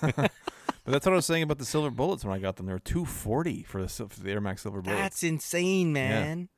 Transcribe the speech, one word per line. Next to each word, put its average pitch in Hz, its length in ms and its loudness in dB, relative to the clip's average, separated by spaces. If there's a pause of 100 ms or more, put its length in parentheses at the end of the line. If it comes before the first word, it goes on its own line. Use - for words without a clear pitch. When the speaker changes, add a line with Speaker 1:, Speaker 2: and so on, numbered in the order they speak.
(880)
Speaker 1:
But 120 60 0
that's 143 140 2
what 190 60 8
I 185 40 6
was 170 80 4
saying 165 200 2
about 151 120 2
the 135 80 -6
Silver 151 260 0
Bullets 131 360 0
when 95 100 -2
I - 20 -4
got 95 180 -2
them. 92 100 -6
They 95 80 -2
were 90 40 -2
two 165 280 -2
forty 143 560 -2
for - 180 -6
the 92 80 -2
sil-, - 220 -8
for - 100 -16
the 98 100 -4
Air 101 120 0
Max 95 200 -4
Silver 98 200 -6
Bullets. 101 180 0
Speaker 2:
That's 196 220 -2
insane, 175 680 2
Speaker 1:
Yeah. 151 40 2
Speaker 2:
man. 147 640 0